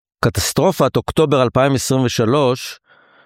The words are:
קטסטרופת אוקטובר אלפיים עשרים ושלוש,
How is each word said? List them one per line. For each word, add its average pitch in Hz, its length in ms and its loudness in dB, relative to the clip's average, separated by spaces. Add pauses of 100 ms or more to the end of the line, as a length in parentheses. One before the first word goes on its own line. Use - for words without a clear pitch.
(260)
קטסטרופת 139 680 0
אוקטובר 139 480 0
אלפיים 131 320 2
עשרים 131 280 -2
ושלוש, 123 760 -2 (460)